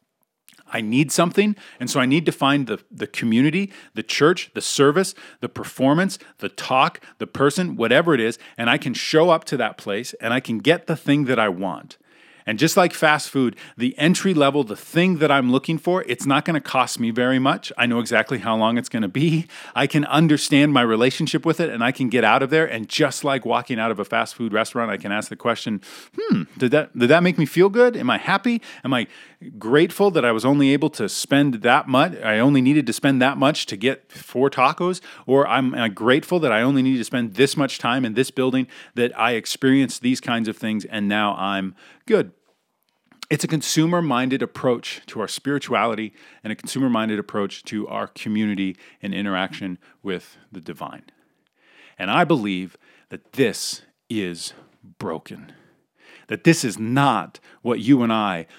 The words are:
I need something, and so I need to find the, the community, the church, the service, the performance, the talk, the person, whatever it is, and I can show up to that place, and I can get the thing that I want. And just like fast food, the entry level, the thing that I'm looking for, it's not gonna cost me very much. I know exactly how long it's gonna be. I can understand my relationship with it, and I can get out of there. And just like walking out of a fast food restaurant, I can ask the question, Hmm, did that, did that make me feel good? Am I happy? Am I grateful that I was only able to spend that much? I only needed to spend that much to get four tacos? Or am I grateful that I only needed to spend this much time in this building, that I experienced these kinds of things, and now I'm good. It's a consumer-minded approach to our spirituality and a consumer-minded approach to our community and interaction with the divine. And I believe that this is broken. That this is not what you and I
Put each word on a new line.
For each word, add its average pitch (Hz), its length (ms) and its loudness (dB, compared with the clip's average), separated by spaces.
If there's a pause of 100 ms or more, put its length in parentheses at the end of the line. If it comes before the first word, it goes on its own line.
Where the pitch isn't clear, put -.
(760)
I 117 60 -6
need 123 300 0
something, 196 440 2 (240)
and 127 80 -6
so 143 120 -2
I 127 80 2
need 151 180 2
to 165 60 0
find 143 340 0
the, 110 140 -6 (100)
the - 160 -10
community, 151 680 0 (220)
the 110 80 -8
church, - 540 0
the 107 60 -8
service, 151 520 2 (260)
the 120 80 -8
performance, 143 720 0 (220)
the 101 100 -6
talk, 135 500 0 (200)
the - 80 -8
person, 147 480 0
whatever 135 400 2
it 120 40 2
is, 113 200 -2 (180)
and 117 140 0
I 147 80 2
can 127 160 -6
show 156 340 4
up 160 160 2
to 151 120 -4
that 113 200 -4
place, 107 380 -8
and 113 180 -4
I 127 60 0
can 117 180 -4
get 147 300 0
the 165 80 -2
thing 143 300 0
that 123 120 0
I 110 100 4
want. 90 520 -6 (460)
And 107 140 -4
just 156 160 2
like 180 160 4
fast 151 380 0
food, 131 260 0 (220)
the 123 200 -4
entry 180 360 2
level, 143 320 2
the 104 100 -10
thing 170 440 0
that 147 120 4
I'm 135 180 2
looking 135 280 0
for, 180 260 -2
it's - 220 -6
not 139 180 2
gonna 160 160 -2
cost 127 400 -4
me 117 100 -2
very 123 300 0
much. 143 380 -2
I 120 80 0
know 120 140 0
exactly 113 400 0
how 110 180 -2
long 113 200 2
it's 117 120 -6
gonna 110 180 -2
be. 156 380 0 (300)
I 139 120 2
can 147 160 0
understand 147 680 4
my 131 80 6
relationship 123 640 0
with 165 160 0
it, 165 80 -2
and 113 120 -6
I 123 120 0
can 127 160 -2
get 113 160 2
out 120 180 4
of 131 60 -2
there. 160 160 4
And 110 240 -6
just 147 340 -2
like 135 220 -2
walking 117 340 -2
out 113 120 0
of 101 80 -6
a 104 40 -4
fast 113 320 -4
food 113 160 -6
restaurant, 113 400 -2
I 98 60 -4
can 101 160 -8
ask 107 160 -6
the 110 80 -14
question, 113 440 -4 (380)
Hmm, 269 240 -2 (140)
did 123 140 0
that, 147 260 0
did 120 100 2
that 160 160 6
make 180 140 0
me 160 80 2
feel 180 240 4
good? 240 260 2
Am 123 140 -2
I 208 80 2
happy? 214 440 -2 (220)
Am 135 100 -2
I 117 140 -2 (500)
grateful 147 540 2
that 151 140 2
I 117 80 4
was 110 100 -2
only 139 300 4
able 147 180 0
to 107 160 -4
spend 143 540 0
that 120 260 4
much? 143 340 2
I 107 180 0
only 135 220 4
needed 143 260 2
to 110 60 -2
spend 135 280 0
that 131 160 0
much 139 300 0
to 107 100 -10
get 120 340 -4
four - 380 -2
tacos? 170 500 0 (260)
Or 135 240 4
am 127 260 0
I 117 120 0
grateful 127 540 0
that 139 100 2
I 107 100 2
only 135 200 2
needed 131 160 2
to 113 80 -4
spend 117 300 -6
this 131 200 4
much 135 240 -2
time 127 240 0
in 110 120 -4
this 131 160 0
building, 127 360 0 (280)
that 123 220 -2
I 113 140 0
experienced 131 720 0
these 123 180 0
kinds 117 300 -2
of 104 80 -6
things, 107 260 -4
and 104 240 -4
now 104 300 0
I'm 95 360 -4 (320)
good. 156 280 0 (960)
It's 156 160 -2
a - 20 -2
consumer-minded 156 920 0
approach - 640 -4
to - 140 -8
our 95 60 -4
spirituality 113 840 -4 (300)
and 107 80 -8
a 107 40 -8
consumer-minded 113 600 -2
approach 101 480 -6
to 107 220 -8
our 107 200 -8
community 104 680 -4 (260)
and 101 120 -8
interaction 95 680 -6 (240)
with 92 340 -10 (140)
the - 80 -18
divine. 69 460 -14 (920)
And 95 140 -6
I 165 140 2
believe 101 500 -2 (340)
that - 240 -20
this - 500 -2 (260)
is 92 440 -8 (460)
broken. 80 540 -12 (760)
That - 160 -6
this 160 220 4
is 104 120 -6
not 117 640 0 (220)
what 117 180 -2
you 120 240 4
and 113 80 0
I 101 360 -2 (120)